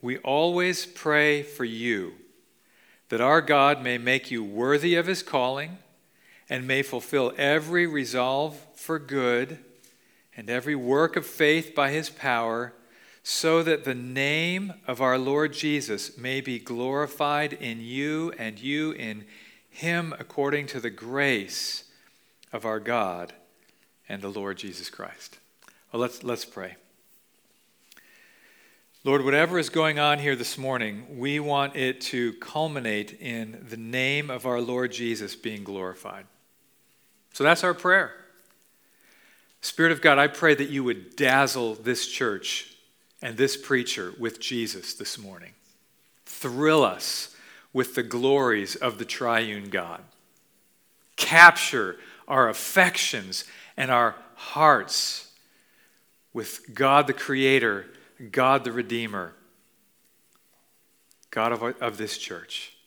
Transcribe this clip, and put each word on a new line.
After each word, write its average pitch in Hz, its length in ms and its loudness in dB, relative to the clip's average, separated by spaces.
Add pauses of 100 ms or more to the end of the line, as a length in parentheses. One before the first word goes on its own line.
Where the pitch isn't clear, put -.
we 127 180 -6
always 175 680 0
pray 147 560 2
for 143 220 -8
you, 113 480 -4 (960)
that 113 120 -2
our 143 200 6
God 143 420 4
may 123 160 -2
make 127 320 0
you 117 140 -4
worthy 139 500 2
of 170 140 0
his 185 160 -4
calling 139 540 -2 (720)
and 127 200 -6
may 135 160 2
fulfill 127 520 -2
every 156 520 2
resolve 139 760 -2 (120)
for 160 240 -6
good 131 580 -2 (800)
and 107 120 -16
every 127 280 -4
work 139 400 2
of 165 100 -4
faith 160 480 2
by 139 160 2
his 156 180 -4
power, 120 640 -2 (520)
so 165 360 2
that 160 220 0
the 135 100 -4
name 147 800 -2 (140)
of 127 140 -4
our 131 180 2
Lord 147 340 0
Jesus 143 640 -4
may 127 240 -6
be 123 200 -6
glorified 143 920 -2
in 117 280 -10
you 147 580 -6
and 110 180 -8
you 147 360 -4
in 107 320 -10 (440)
him, 170 480 -4
according 143 520 -4
to 135 100 -8
the 117 120 -4
grace 117 1000 -4 (640)
of 117 120 -8
our 110 140 -4
God 104 540 -2 (760)
and 98 140 -10
the 101 60 -8
Lord 98 300 -8
Jesus 90 300 -12
Christ." - 500 -16 (520)
Well, 117 100 -4
let's, 120 220 -4
let's 120 220 -6
pray. 95 320 -14 (2250)
Lord, 135 220 4
whatever 160 340 4
is 147 120 -2
going 156 280 0
on 147 220 2
here 143 160 0
this 120 200 -6
morning, 127 640 -6
we 143 220 -2
want 143 340 -2
it 131 280 -2
to 120 320 -2
culminate 120 840 -4
in 113 480 -10
the 113 80 -12
name 131 540 -2
of 123 160 -6
our 123 140 0
Lord 123 320 -2
Jesus 113 420 -6
being 107 300 -10
glorified. 95 640 -10 (1040)
So - 100 -4
that's 165 220 6
our 180 100 2
prayer. 180 380 2 (1500)
Spirit 165 300 2
of 143 100 0
God, 147 180 6
I 147 100 6
pray 151 260 4
that 139 140 -2
you 139 160 -4
would 113 320 -6
dazzle 131 580 2
this 117 320 -4
church - 720 -6 (440)
and 117 160 -10
this 135 200 2
preacher 113 600 -4
with 113 220 -6
Jesus 107 560 -6
this - 240 -10
morning. 92 320 -18 (760)
Thrill 147 580 4
us - 500 -4 (380)
with 127 240 0
the 123 80 0
glories 120 720 2
of 120 220 -2
the 117 60 -4
triune 113 640 -2
God. 87 320 -6 (1160)
Capture 156 800 8 (320)
our 131 200 6
affections 113 920 0 (340)
and 131 140 -2
our 120 240 4 (220)
hearts - 960 2 (1000)
with - 400 -10
God 139 360 4
the 139 40 -2
Creator, 131 720 2 (440)
God 131 320 4
the 123 80 -4
Redeemer, 113 640 -6 (2000)
God 113 180 2
of, 113 120 -2 (200)
of 113 140 -4
this 107 200 -6
church. - 580 -12 (120)